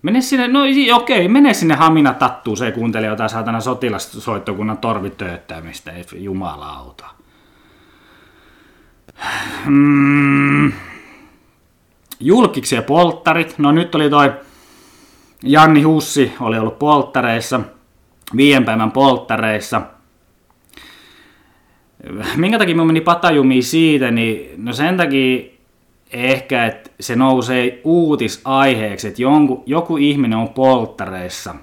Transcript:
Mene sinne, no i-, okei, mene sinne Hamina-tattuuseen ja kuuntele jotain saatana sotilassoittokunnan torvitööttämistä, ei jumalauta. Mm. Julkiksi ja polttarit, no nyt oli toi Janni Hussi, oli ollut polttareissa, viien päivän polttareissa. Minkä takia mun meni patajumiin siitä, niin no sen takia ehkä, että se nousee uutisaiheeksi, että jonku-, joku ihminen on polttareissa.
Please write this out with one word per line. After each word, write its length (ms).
Mene 180
sinne, 260
no 180
i-, 260
okei, 360
mene 260
sinne 220
Hamina-tattuuseen 920
ja 60
kuuntele 320
jotain 220
saatana 300
sotilassoittokunnan 1160
torvitööttämistä, 1120
ei 120
jumalauta. 920
Mm. 1040
Julkiksi 560
ja 60
polttarit, 760
no 140
nyt 240
oli 140
toi 240
Janni 380
Hussi, 580
oli 200
ollut 200
polttareissa, 800
viien 300
päivän 260
polttareissa. 880
Minkä 240
takia 160
mun 120
meni 140
patajumiin 640
siitä, 480
niin 460
no 160
sen 240
takia 560
ehkä, 520
että 240
se 160
nousee 680
uutisaiheeksi, 1200
että 140
jonku-, 440
joku 320
ihminen 420
on 100
polttareissa. 1120